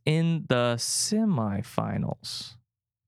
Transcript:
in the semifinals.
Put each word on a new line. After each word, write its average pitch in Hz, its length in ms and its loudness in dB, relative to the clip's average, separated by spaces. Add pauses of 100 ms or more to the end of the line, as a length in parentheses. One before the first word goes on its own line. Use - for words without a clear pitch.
in 165 460 2
the 120 260 4
semifinals. - 1800 -2 (520)